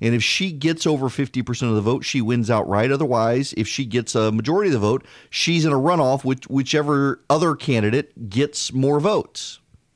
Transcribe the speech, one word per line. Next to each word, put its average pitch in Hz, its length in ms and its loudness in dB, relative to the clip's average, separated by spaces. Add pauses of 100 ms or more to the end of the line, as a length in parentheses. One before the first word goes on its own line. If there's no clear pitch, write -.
And 117 140 2
if 110 80 0
she - 280 -2
gets 160 360 -2
over 135 200 0
fifty 123 360 -4
percent 120 260 -2
of 110 60 4
the 107 60 2
vote, 117 220 0
she - 160 -2
wins 117 300 0
outright. 110 420 2
Otherwise, 127 640 0
if 107 120 -2
she - 180 -4
gets 117 300 -4
a 110 160 2
majority 156 380 0
of 151 40 2
the 120 60 2
vote, 110 260 0 (240)
she's 165 360 0
in 156 60 2
a 143 40 2
runoff 139 480 2
with 131 220 -2
whichever 139 840 0
other 156 240 2
candidate 117 760 -2
gets 131 460 -2
more 139 260 2
votes. - 600 -4 (360)